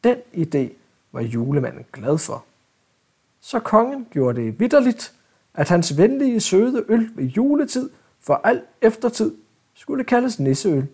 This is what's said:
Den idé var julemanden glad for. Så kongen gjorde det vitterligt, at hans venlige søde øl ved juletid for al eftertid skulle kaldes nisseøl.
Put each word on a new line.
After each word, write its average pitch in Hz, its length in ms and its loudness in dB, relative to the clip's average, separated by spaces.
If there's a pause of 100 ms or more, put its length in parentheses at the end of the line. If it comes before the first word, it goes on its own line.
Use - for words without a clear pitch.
Den 240 120 4 (180)
idé 151 400 -2 (380)
var - 80 -10
julemanden 120 720 -4
glad 135 260 -2
for. - 260 -8 (960)
Så - 200 -6
kongen 233 500 2
gjorde 123 300 0
det 113 200 -4
vitterligt, 247 540 2 (400)
at - 140 -2
hans 170 280 2
venlige 247 440 2
søde 226 480 2
øl 220 260 2
ved 139 100 -6
juletid 254 680 0 (300)
for - 240 0
al 226 180 2 (200)
eftertid 220 520 0 (400)
skulle - 300 -6
kaldes 247 360 0
nisseøl. 139 540 0